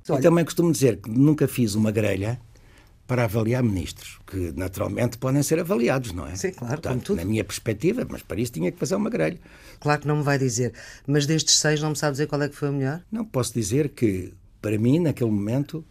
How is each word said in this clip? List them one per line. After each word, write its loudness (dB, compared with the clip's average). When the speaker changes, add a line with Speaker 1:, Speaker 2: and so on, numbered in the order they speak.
Speaker 1:
Olha 2
Speaker 2:
E 0
também 6
costumo 2
dizer 4
que -12
nunca 4
fiz 0
uma 2
grelha 0
para 2
avaliar 0
ministros, -4
que -6
naturalmente -2
podem 0
ser 2
avaliados, 0
não -8
é? -8
Speaker 1:
Sim, -4
claro, -6
Speaker 2:
Portanto, -4
Speaker 1:
como -2
tudo. -2
Speaker 2:
na -4
minha 0
perspectiva, -2
mas -10
para -6
isso -2
tinha -4
que -8
fazer -4
uma -2
grelha. -2
Speaker 1:
Claro 0
que -6
não 2
me 0
vai 2
dizer, 0
mas 4
destes 2
seis 2
não 0
me -2
sabe 0
dizer -2
qual -2
é 0
que -16
foi -4
o -2
melhor? -2
Speaker 2:
Não, -4
posso -2
dizer 0
que, -2
para 0
mim, 4
naquele 0
momento, -2